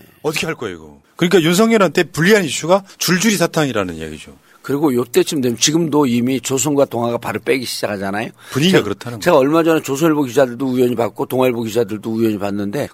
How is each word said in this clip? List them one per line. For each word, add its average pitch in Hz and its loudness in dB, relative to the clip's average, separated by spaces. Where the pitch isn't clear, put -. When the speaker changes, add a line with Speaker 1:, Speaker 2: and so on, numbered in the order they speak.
Speaker 1:
어떻게 151 -4
할 160 -4
거예요, 95 -8
이거? 78 -20
그러니까 175 4
윤석열한테 185 4
불리한 185 2
이슈가 165 0
줄줄이 185 0
사탕이라는 123 -2
얘기죠. 78 -14
Speaker 2:
그리고 143 -2
요때쯤 143 0
되면 123 -2
지금도 151 0
이미 120 0
조선과 139 0
동아가 117 -4
발을 104 -6
빼기 131 -2
시작하잖아요. 101 -6
Speaker 1:
분위기가 156 2
Speaker 2:
제가, - -2
Speaker 1:
그렇다는 104 -8
Speaker 2:
제가 175 2
Speaker 1:
거죠. 143 8
Speaker 2:
얼마 147 2
전에 160 2
조선일보 147 0
기자들도 127 0
우연히 127 0
봤고 110 -4
동아일보 127 0
기자들도 107 -4
우연히 110 0
봤는데 101 -6